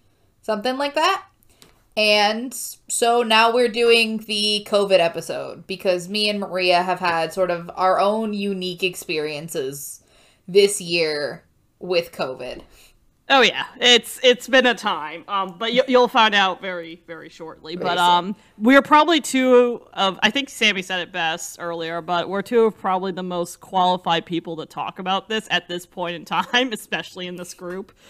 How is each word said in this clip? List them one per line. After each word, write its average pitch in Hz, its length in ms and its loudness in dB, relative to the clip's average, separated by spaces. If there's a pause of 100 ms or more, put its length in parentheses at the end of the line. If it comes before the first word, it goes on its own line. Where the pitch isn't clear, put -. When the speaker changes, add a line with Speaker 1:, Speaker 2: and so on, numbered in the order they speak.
(440)
Speaker 1:
Something 220 340 -4
like 285 160 -4
that. 370 320 0 (720)
And 214 560 2
so - 720 0
now 226 280 4
we're 240 180 2
doing 226 500 2
the 208 500 -2
covid 196 300 4
episode 165 680 -4
because 180 420 -2
me 208 220 -2
and 208 100 -4
Maria 180 440 2
have 180 160 -2
had 165 340 0
sort 185 160 0
of 170 240 -6
our 185 260 2
own 214 360 0
unique 190 480 -4
experiences 151 1200 -6 (440)
this 196 320 4
year 160 640 -2 (360)
with 175 320 -2
covid. 127 500 -10 (680)
Speaker 2:
Oh 269 100 6
yeah, 135 240 0 (160)
it's, 240 400 2
it's 247 260 2
been 254 200 4
a 240 80 2
time, 160 520 -6
um, 190 300 -4
but 226 160 -4
you, 247 140 4
you'll 247 200 4
find 214 280 4
out 190 260 0
very, 175 460 -12
very 160 220 -18
shortly. 160 460 -14
Speaker 1:
Very 185 100 -8
Speaker 2:
But, 175 100 0
Speaker 1:
soon. 180 40 0
Speaker 2:
um, 175 360 4 (240)
we're 269 240 6
probably 302 360 4
two 247 600 2 (120)
of, 190 280 -2
I 214 80 4
think 277 200 -4
Sammy 202 340 0
said 185 160 -6
it 170 120 -10
best 165 480 -6
earlier, 170 420 -8
but 175 280 -2
we're 196 140 -4
two 226 220 2
of 214 120 -2
probably 190 340 -2
the 185 120 -8
most 180 360 -6
qualified 180 640 0
people 165 340 -6
to 156 100 -12
talk - 320 -10
about 190 300 -4
this 220 200 -4
at 175 180 -2
this 175 200 -10
point 175 280 -8
in 165 100 -14
time, 247 480 -2
<laughs> - 0 -
especially 180 520 -10
in 180 120 -10
this 180 180 -14
group 180 360 -14 (180)